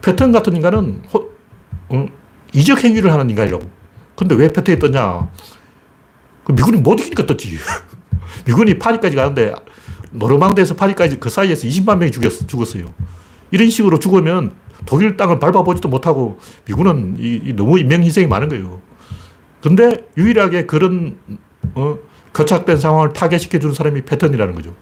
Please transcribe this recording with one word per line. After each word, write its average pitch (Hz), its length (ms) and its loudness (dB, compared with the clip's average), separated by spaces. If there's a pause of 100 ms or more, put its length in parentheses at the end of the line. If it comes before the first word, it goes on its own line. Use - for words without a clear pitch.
패턴 240 300 2
같은 214 240 2
인간은 160 460 -2 (100)
호-, - 180 -4 (600)
어, 135 160 -2 (480)
이적 170 300 2
행위를 220 280 2
하는 139 180 2
인간이라고. 101 400 -2 (460)
근데 170 200 0
왜 139 120 6
패턴이 165 320 0
떴냐? 110 500 0 (1160)
그 - 80 -2
미군이 196 280 2
못 202 180 2
이기니까 - 260 -4
떴지. 90 320 -6 (460)
<laughs> - 420 -8
미군이 180 340 2
파리까지 226 360 -2
가는데 135 380 0 (580)
노르망디에서 170 640 2
파리까지 185 440 0
그 120 100 -8
사이에서 185 380 -2
이십만 190 320 0
명이 160 140 0
죽였-, 113 340 -4
죽었어요. 107 380 -6 (680)
이런 214 180 4
식으로 190 300 2
죽으면 175 540 0 (320)
독일 202 320 0
땅을 170 220 0
밟아보지도 170 500 0
못하고 127 500 -2 (260)
미군은 123 540 0
이, 117 240 -4
이 135 100 -6
너무 113 260 2
인명희생이 170 480 2
많은 123 220 0
거예요. 92 320 -8 (800)
근데 220 440 2 (100)
유일하게 180 520 2
그런, 170 500 -2 (580)
어, 147 220 -4 (360)
교착된 160 440 0
상황을 156 360 2
타개시켜준 160 600 -2
사람이 143 300 -2
패턴이라는 131 520 0
거죠. 85 260 -14